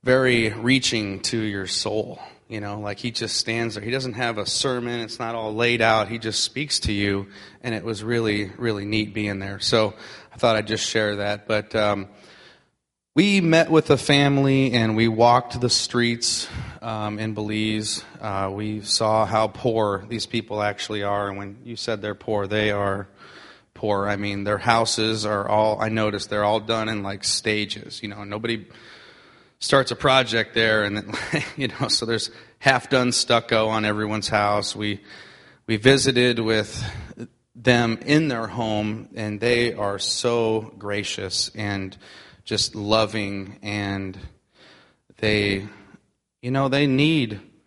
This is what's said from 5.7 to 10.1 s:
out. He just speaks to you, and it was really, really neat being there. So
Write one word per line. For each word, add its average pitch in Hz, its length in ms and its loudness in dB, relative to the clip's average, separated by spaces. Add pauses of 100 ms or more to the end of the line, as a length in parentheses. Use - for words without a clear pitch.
out. 110 280 4
He 117 100 -6
just 110 240 -4
speaks - 380 -4
to 110 120 -2
you, 101 360 -2 (340)
and 123 100 -6
it 110 120 -6
was 107 180 -6
really, 107 560 0
really 107 260 -2
neat 107 300 -2
being 104 240 -4
there. 98 220 -8
So 110 340 2 (400)